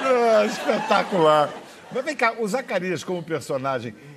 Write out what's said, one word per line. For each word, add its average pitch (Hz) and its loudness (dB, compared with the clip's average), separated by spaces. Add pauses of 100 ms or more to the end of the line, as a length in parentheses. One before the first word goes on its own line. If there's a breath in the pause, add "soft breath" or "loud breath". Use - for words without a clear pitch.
É, 233 4
espetacular! 180 2 (420 loud breath)
Mas 247 -4
vem 294 -4
cá, 226 0
o 220 -2
Zacarias 185 -4
como 175 -6
personagem, 135 -4 (220 loud breath)